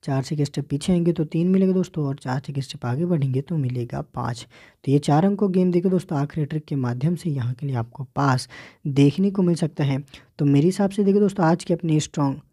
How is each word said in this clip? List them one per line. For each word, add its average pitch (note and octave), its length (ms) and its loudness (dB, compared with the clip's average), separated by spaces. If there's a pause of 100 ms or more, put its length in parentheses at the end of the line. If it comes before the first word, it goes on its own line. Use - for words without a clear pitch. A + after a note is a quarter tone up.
चार C3+ 200 -2
से D#3 120 -6
एक D3+ 80 -2
स्टेप C#3+ 240 -6
पीछे D3 260 -4
आएंगे F3 200 2
तो D#3+ 120 -2
तीन E3 220 -2
मिलेगा F#3+ 260 2
दोस्तों, F3+ 340 -2
और C3+ 80 -4
चार C3 240 -4
से C#3+ 140 -12
एक C#3 80 -4
स्टेप - 240 -10
आगे B2+ 200 -2
बढ़ेंगे C#3 360 0
तो D#3+ 160 -6
मिलेगा B2 440 -4 (120)
पाँच। A#2+ 320 -6 (400)
तो C3 60 0
ये C#3+ 80 6
चार D3+ 260 4
अंकों G3+ 260 2
गेम F#3 200 2
देखिए F3+ 200 2
दोस्तों, E3+ 260 -2
आखिरी D3 280 -2
ट्रिक D3+ 200 -6
के D#3 120 -6
माध्यम B2+ 380 -2
से E3+ 140 -6
यहाँ B2+ 240 -2
के C3+ 120 -10
लिए C3+ 100 -4
आपको A#2+ 300 -6
पास C3+ 420 0 (420)
देखने C#3+ 420 4
को G3 100 0
मिल F3 140 4
सकता D#3 280 -2
है। C3+ 160 0 (400)
तो D3 60 2
मेरे C#3+ 200 6
हिसाब F#3+ 240 2
से G3+ 140 -2
देखिए G3 180 4
दोस्तों, G3 240 2
आज E3+ 180 2
के F3+ 100 -2
अपने D#3+ 280 0
स्ट्रॉन्ग C#3+ 400 -4 (120)